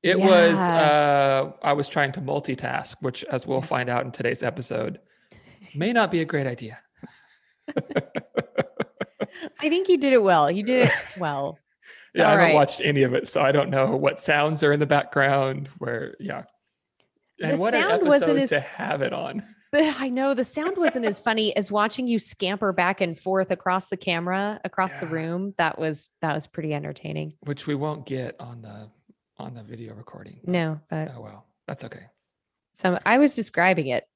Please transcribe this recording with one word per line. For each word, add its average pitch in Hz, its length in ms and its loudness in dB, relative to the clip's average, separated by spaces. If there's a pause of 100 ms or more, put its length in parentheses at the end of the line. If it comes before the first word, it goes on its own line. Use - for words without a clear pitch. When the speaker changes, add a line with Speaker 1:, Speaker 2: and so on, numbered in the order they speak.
Speaker 1:
It 185 160 2
was, 175 340 8
Speaker 2:
Yeah. 175 280 4
Speaker 1:
uh, 143 680 4 (120)
I 147 100 2
was 143 160 -2
trying 143 240 0
to 190 80 -8
multitask, 135 800 -6
which, 131 240 -6
as - 220 -4
we'll 131 140 -2
Speaker 2:
Yeah. - 40 -10
Speaker 1:
find 123 240 -2
out 123 160 0
in 127 60 -10
today's 120 320 -4
episode, 120 560 -6 (760)
may 180 180 -2
not 226 180 2
be 175 100 0
a 156 40 0
great 147 220 -2
idea. 117 320 -10 (880)
<laughs> 294 80 -16 (1800)
Speaker 2:
I 302 100 -2
think 370 200 0
you 359 80 6
did 269 160 2
it 233 100 6
well. 165 260 4
You 190 140 -2
did 254 240 4
it - 40 4 (140)
Speaker 1:
<laughs> - 140 -18
Speaker 2:
well. 143 380 -4 (560)
It's - 60 -2
Speaker 1:
Yeah, 170 40 6
I - 20 6
Speaker 2:
all 147 60 6
Speaker 1:
haven't 175 160 8
Speaker 2:
right. 156 80 6
Speaker 1:
watched 147 280 4
any 143 200 4
of 123 100 2
it, - 140 -2
so - 140 0
I 135 100 4
don't 139 180 2
know 135 260 2
what 139 260 0
sounds 151 420 2
are 147 80 6
in 147 80 2
the 151 60 2
background, 139 920 0
where, - 420 -8
yeah. - 240 -8 (1000)
And 156 160 0
Speaker 2:
The 170 40 0
Speaker 1:
what 220 120 2
an 294 160 2
Speaker 2:
sound 403 180 2
wasn't 277 300 4
Speaker 1:
episode 277 60 2
Speaker 2:
as 262 80 -2
Speaker 1:
to 147 100 2
have 147 400 -6
it 131 100 -2
on. - 320 -8 (300)
Speaker 2:
The, 302 260 4
I 269 80 -4
know, 262 260 -2
the 247 120 -2
sound 330 320 -6
wasn't 294 280 0
as 208 140 -2
funny 220 380 0
as 196 120 -2
watching 214 380 0
you 233 100 0
scamper 190 540 -4
back 180 300 0
and 170 160 -2
forth 190 340 -2
across 185 380 -2
the 190 80 -6
camera, 185 680 -4
across 185 320 -4
the - 100 -10
Speaker 1:
Yeah. 160 80 -8
Speaker 2:
room. 170 440 -6
That 165 200 0
was, 156 300 -4 (140)
that 156 120 -2
was 151 140 -6
pretty 156 260 -6
entertaining. 151 680 -8
Speaker 1:
Which 143 260 -8
we 147 80 -2
won't 147 300 -6
get 131 340 -8
on 120 220 -16
the, 107 280 -18 (480)
on 131 180 -14
the 113 80 -18
video 110 300 -16
recording. - 520 -20
Speaker 2:
No, 165 340 0 (100)
but 156 280 -6
Speaker 1:
Oh, - 40 -16
well, 104 240 -18 (220)
that's - 160 -10
okay. - 220 -16 (720)
Speaker 2:
So 180 280 0
I 226 120 4
was 285 180 4
describing 175 520 0
it. 123 280 -2